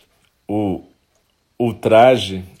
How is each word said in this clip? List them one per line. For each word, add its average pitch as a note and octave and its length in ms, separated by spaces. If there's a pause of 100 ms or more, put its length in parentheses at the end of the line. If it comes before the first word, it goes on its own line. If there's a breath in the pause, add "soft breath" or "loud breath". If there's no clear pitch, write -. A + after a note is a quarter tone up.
(460 soft breath)
O G2+ 380 (760)
ultraje A2 840 (160)